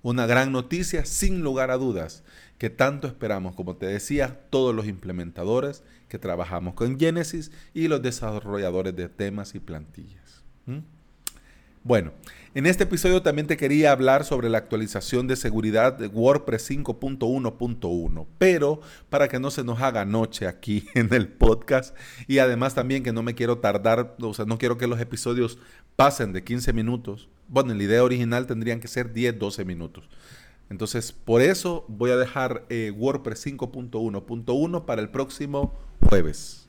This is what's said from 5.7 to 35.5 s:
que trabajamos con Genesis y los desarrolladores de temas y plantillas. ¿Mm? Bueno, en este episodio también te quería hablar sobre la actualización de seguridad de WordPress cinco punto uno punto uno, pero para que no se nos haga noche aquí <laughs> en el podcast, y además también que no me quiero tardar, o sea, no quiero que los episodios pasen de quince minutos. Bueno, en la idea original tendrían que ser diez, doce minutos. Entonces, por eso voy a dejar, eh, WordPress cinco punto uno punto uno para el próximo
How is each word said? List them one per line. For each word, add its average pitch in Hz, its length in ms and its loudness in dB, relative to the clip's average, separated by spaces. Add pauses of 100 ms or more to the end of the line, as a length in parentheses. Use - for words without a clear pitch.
que 110 120 -12
trabajamos 87 560 -6
con 127 240 -2
Genesis 165 520 -2 (220)
y 160 140 0
los 143 140 0
desarrolladores 101 960 -4
de 87 140 -8
temas 101 460 -8
y 95 40 -10
plantillas. - 840 -16 (240)
¿Mm? 131 120 -10 (1040)
Bueno, 101 280 2 (420)
en 139 100 0
este 185 200 4
episodio 185 360 2
también 151 240 0
te 151 120 -2
quería 147 340 6
hablar 135 340 6
sobre 123 240 0
la 113 80 2
actualización 110 720 -2
de 131 80 0
seguridad 110 580 2
de 113 140 -6
WordPress 117 560 2
cinco 139 360 -4
punto 131 280 -4
uno 127 320 -2
punto 117 300 -4
uno, 82 360 -2 (140)
pero 156 420 4 (300)
para 143 160 4
que 139 120 -4
no 139 120 -4
se 135 120 -6
nos 117 180 -4
haga 117 220 0
noche 110 440 -2
aquí 104 440 -4
<laughs> - 40 -10
en 113 180 4
el 113 140 4
podcast, - 680 4 (320)
y 135 120 4
además 127 340 4
también 131 300 -2
que 120 100 -2
no 113 80 -2
me 117 140 -4
quiero 120 240 0
tardar, 113 600 2
o 113 140 -6
sea, 107 120 -6
no 110 120 -2
quiero 117 220 0
que 123 80 -2
los 117 120 -2
episodios 120 600 -4 (360)
pasen 135 380 4
de 92 100 -6
quince 123 300 -2
minutos. 113 560 -4 (180)
Bueno, 127 240 2
en 104 60 -2
la 101 60 0
idea 113 200 6
original 123 440 0
tendrían 117 320 -4
que - 80 -14
ser 120 260 -6
diez, 120 240 0
doce 101 260 -6
minutos. 85 460 -10 (600)
Entonces, 107 400 -6
por 117 320 4
eso 180 440 0
voy 113 220 -2
a 123 80 4
dejar, 127 520 -2
eh, 113 280 -4
WordPress 131 440 -4
cinco 131 300 -8
punto 120 280 -10
uno 104 260 -4
punto 117 300 -4
uno 165 320 -2
para 110 160 -2
el 107 60 -8
próximo 139 680 -4 (320)